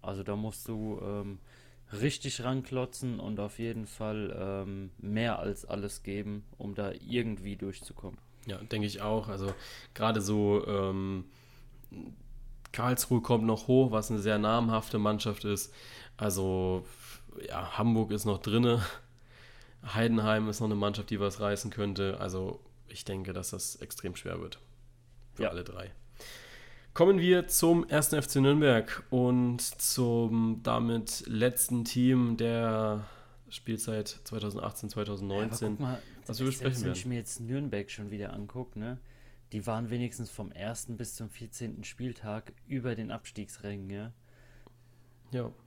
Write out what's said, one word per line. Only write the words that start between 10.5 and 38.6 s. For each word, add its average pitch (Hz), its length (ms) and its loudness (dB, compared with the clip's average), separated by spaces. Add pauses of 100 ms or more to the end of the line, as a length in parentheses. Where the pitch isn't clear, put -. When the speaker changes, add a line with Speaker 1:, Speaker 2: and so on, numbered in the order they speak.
Speaker 2:
ähm, 95 580 0 (1500)
Karlsruhe 120 500 2
kommt 113 240 4
noch 110 220 2
hoch, 127 240 8
was 107 200 0
eine 110 80 2
sehr 104 180 4
namhafte 110 600 2
Mannschaft 104 440 2
ist. 101 300 -2 (440)
Also, 92 680 2 (640)
ja, - 320 -6
Hamburg 113 320 4
ist 104 140 0
noch 101 120 2
drinne. 117 460 4 (1120)
Heidenheim 110 520 4
ist 107 120 -2
noch 113 80 2
eine 107 80 2
Mannschaft, 101 340 0
die 104 100 -2
was 101 200 0
reißen 104 320 0
könnte. 98 480 -2
Also, 92 400 -4 (280)
ich - 180 -14
denke, 95 280 -6
dass 92 160 -6
das - 280 -8
extrem - 380 -8
schwer 87 240 -8
wird. 82 200 -10 (760)
Für - 100 -2
Speaker 1:
Ja. 101 60 2
Speaker 2:
alle 87 140 -6
drei. 92 260 -10 (1040)
Kommen 190 260 8
wir 180 280 6
zum 170 400 6
ersten 147 280 4
F 139 120 2
C - 140 2
Nürnberg 135 680 6
und 123 520 4
zum 117 1000 2
damit 117 680 0
letzten 120 580 2
Team 123 520 4
der 113 680 2 (440)
Spielzeit 107 760 -4
zweitausendachtzehn, 107 640 -6
zweitausendneunzehn. 104 760 -2
Speaker 1:
Ja, 107 60 0
aber 104 40 -4
guck - 20 -10
mal, 127 220 -2 (260)
Speaker 2:
Was 113 120 -6
wir 131 60 0
Speaker 1:
selbst 131 140 -2
Speaker 2:
besprechen 127 220 0
Speaker 1:
wenn 98 60 -2
Speaker 2:
werden. 90 100 -2
Speaker 1:
ich 95 100 -8
mir 123 80 -2
jetzt - 240 -8
Nürnberg 117 500 -4
schon 104 220 -10
wieder 101 220 -6
anguck, 104 420 -10